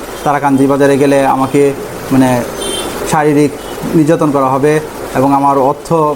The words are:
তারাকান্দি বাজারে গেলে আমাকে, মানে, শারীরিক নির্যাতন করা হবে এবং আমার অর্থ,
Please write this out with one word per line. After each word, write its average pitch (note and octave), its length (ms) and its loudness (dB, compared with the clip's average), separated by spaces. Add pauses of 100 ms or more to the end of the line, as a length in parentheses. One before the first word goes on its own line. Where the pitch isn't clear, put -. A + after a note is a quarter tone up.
(240)
তারাকান্দি C#3 420 2
বাজারে C#3 320 2
গেলে C#3 280 2
আমাকে, C3+ 460 2 (400)
মানে, B2+ 300 2 (680)
শারীরিক D3 400 2 (440)
নির্যাতন D#3 360 2
করা C3+ 160 2
হবে D3 340 0 (340)
এবং C3+ 200 2
আমার C#3 240 2
অর্থ, C#3+ 340 0 (220)